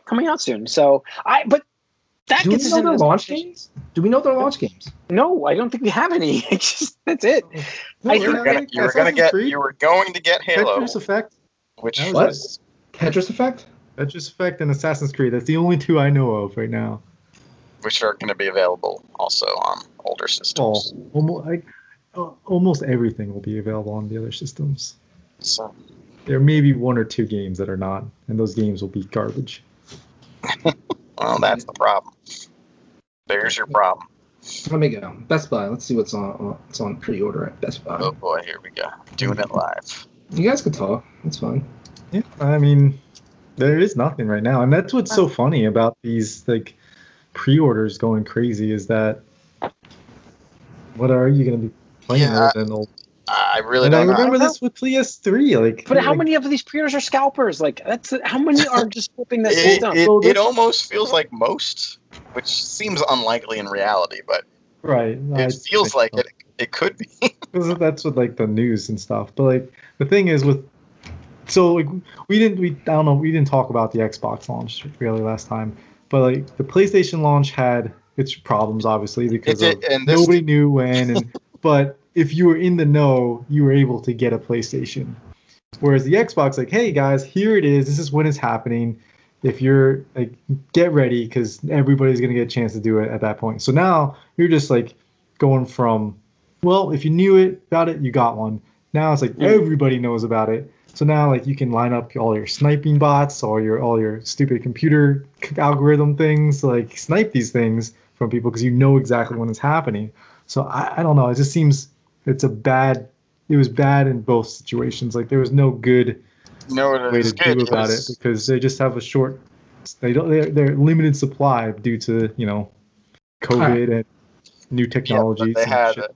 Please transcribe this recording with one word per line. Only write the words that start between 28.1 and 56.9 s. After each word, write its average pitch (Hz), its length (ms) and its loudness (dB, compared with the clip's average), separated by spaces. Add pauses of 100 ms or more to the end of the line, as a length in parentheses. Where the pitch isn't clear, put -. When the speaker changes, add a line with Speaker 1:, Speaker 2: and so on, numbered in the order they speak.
Speaker 3:
and 110 100 -4
those 107 160 -2
games 104 260 -2
will 98 80 -8
be 95 160 -10
garbage. 107 580 -8 (800)
Speaker 4:
<laughs> - 220 -8 (540)
Well, 113 200 -2
that's - 240 0
the - 120 -18
problem. 107 400 -2 (1120)
There's 104 280 -2
your 110 120 -4
problem. 92 400 0 (640)
Speaker 2:
Let 156 80 0
me 151 80 4
go. 107 260 -10 (140)
Best 160 220 -2
Buy. 101 180 -4
Let's 120 160 -10
see 131 100 -4
what's 113 200 -2
on, 101 180 -6
what's - 480 -12
on 104 160 -8
pre-order 98 480 -6
at - 160 -14
Best - 240 -10
Buy. 82 160 -8
Speaker 4:
Oh 95 100 -4
boy, 82 340 -6
here 85 160 -14
we 92 100 -20
go. 85 180 -8 (280)
Doing 127 220 -4
it 104 160 -6
live. - 520 -8 (240)
Speaker 2:
You 165 180 0
guys 277 140 0
can - 100 -2
talk. 104 320 -6 (180)
That's - 160 -8
fine. 120 260 -4 (460)
Speaker 3:
Yeah, 202 120 -2 (180)
I 147 180 2
mean, 143 400 6 (560)
there 143 240 2
is 196 160 2
nothing 123 320 -2
right 107 160 -2
now, 123 200 2
and 131 100 4
that's 185 200 2
what's 254 220 -2
so 190 140 4
funny 131 380 0
about 113 360 2
these, 113 460 -6
like, 117 260 -4 (600)
pre-orders 117 640 2
going 110 260 0
crazy 107 480 -2
is 101 160 -4
that 110 320 0 (1800)
what 127 160 2
are 127 160 4
you 139 160 4
gonna 120 140 0
be 113 120 -6 (300)
playing 135 220 2
Speaker 4:
Yeah, 113 260 4
Speaker 3:
other 110 160 0
than 107 80 -6
old 107 160 -6 (400)
Speaker 4:
I 101 360 0
really 127 220 2
Speaker 3:
And 147 60 6
Speaker 4:
don't 156 100 8
Speaker 3:
I - 20 4
Speaker 4:
know. 185 80 6
Speaker 3:
remember 254 240 4
Speaker 1:
I - 40 4
don't 294 80 4
Speaker 3:
this 311 120 -8
with 247 140 -4
P 262 220 -2
S 262 200 0
three, 226 400 2
like, 113 320 2
Speaker 1:
But 269 100 2
how 269 120 2
Speaker 3:
like 294 80 2
Speaker 1:
many 320 160 2
of 294 160 0
these 277 120 -2
pre-orders 294 320 -4